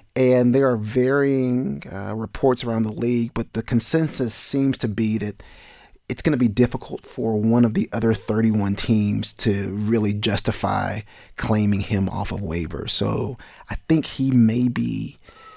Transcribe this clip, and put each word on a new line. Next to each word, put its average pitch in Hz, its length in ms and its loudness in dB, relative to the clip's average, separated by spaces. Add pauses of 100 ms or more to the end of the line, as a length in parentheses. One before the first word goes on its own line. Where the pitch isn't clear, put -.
(160)
And 127 360 4
there 135 160 4
are 120 80 2
varying, 131 1120 0
uh, 101 260 -8
reports 123 480 0
around 113 180 0
the 107 80 -4
league, 117 420 -2
but - 200 -8
the 113 100 -4
consensus 151 720 0
seems 135 440 0
to 117 100 -4
be 110 300 0
that 104 220 -8 (680)
it's - 120 -6
gonna 156 160 0
be 123 120 4
difficult 120 580 -2
for 113 300 -4
one 113 280 4
of 113 100 2
the - 180 0
other 113 200 2
thirty-one 107 600 0
teams 107 600 0
to 98 380 -2
really 107 400 0
justify 104 880 -2 (340)
claiming 104 440 2
him 95 280 0
off 95 240 -6
of - 80 -6
waivers. 82 500 -6
So 110 480 -2 (320)
I - 60 -4 (120)
think 160 160 2
he 131 280 -2
may 120 340 4
be, 117 500 -4 (400)